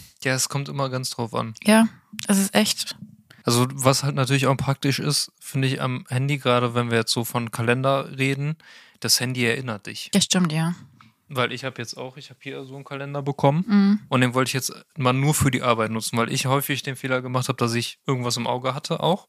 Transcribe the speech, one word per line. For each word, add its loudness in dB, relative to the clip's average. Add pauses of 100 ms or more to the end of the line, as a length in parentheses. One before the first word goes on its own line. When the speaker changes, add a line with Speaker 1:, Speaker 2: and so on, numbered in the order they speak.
(240)
Speaker 1:
Ja, 2
es -2
kommt -6
immer -4
ganz -4
drauf -6
an. -4 (100)
Speaker 2:
Ja, 6 (400)
es 4
ist -2
echt. 0 (480)
Speaker 1:
Also 4
was 2
halt -2
natürlich 2
auch 2
praktisch 0
ist, -2
finde -2
ich -4
am -4
Handy, 0
gerade 2
wenn 0
wir 4
jetzt 0
so -2
von -4
Kalender 0
reden, -2 (420)
das 0
Handy 0
erinnert -2
dich. -12
Speaker 2:
Das 4
stimmt, 2
ja. 0 (540)
Speaker 1:
Weil 0
ich -8
hab -8
jetzt -10
auch, -12
ich -20
hab -20
hier -12
so -16
einen -16
Kalender -8
bekommen 4
Speaker 2:
Mhm. 6
Speaker 1:
und 4
den 4
wollte 4
ich -4
jetzt -4 (260)
mal 4
nur 4
für 4
die 0
Arbeit 2
nutzen, -4
weil 0
ich -2
häufig 0
den -6
Fehler -2
gemacht -2
hab, -2
dass 2
ich -4
irgendwas -2
im -2
Auge -2
hatte -6
auch 0